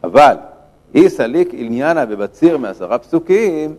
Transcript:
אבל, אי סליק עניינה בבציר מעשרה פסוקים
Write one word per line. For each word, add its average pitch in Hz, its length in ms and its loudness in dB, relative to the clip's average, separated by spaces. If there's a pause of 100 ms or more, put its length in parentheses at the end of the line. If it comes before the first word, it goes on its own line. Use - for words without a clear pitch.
אבל, 113 320 4 (600)
אי 175 140 6
סליק 147 440 -2
עניינה 131 520 -2
בבציר 107 520 0
מעשרה 98 400 -6
פסוקים 160 800 -2